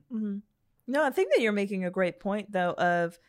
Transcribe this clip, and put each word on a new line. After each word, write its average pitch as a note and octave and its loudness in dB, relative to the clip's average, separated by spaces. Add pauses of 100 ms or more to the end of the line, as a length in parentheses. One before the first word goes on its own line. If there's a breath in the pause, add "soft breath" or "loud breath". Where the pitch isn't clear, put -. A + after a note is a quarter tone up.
(120)
Mm-hmm. G#3 -6 (500)
No, C#4+ 0
I C#4 2
think F#4+ 0
that G4 4
you're A3 2
making G3 -2
a F3+ -2
great F3+ 0
point, G#3 -6
though, F3+ 0
of F3 0